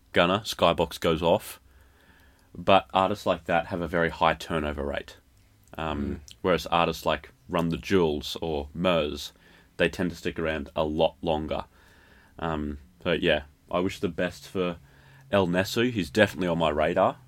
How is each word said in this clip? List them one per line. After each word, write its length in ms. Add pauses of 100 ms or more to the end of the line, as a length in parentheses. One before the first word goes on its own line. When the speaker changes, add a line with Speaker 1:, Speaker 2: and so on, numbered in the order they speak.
(140)
Speaker 1:
Gunna, 320
Skybox 540
Goes 220
Off, 380 (960)
but 380
artists 320
like 200
that 220
have 140
a 60
very 220
high 240
turnover 520
rate. 320 (600)
Um, 240
Speaker 2:
Mm. 180 (220)
Speaker 1:
whereas 260
artists 380
like 240 (180)
Run 220
the 80
Jewels 640
or 320
Murs, 580 (460)
they 100
tend 220
to 80
stick 220
around 360
a 80
lot 380
longer. 440 (720)
Um, 420 (240)
so 100
yeah, 300 (280)
I 80
wish 200
the 100
best 380
for 300 (540)
El 160
Nesu. 440
He's 180
definitely 380
on 100
my 120
radar. 480 (100)